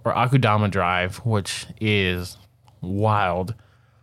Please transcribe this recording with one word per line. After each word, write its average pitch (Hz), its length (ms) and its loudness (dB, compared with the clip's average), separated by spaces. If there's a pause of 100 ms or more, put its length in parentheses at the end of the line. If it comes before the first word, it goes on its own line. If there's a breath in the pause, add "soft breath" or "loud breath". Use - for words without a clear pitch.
or 107 100 0
Akudama 113 560 2
Drive, 90 500 0
which 107 460 -4 (140)
is 95 580 0 (440)
wild. 98 760 0 (480 soft breath)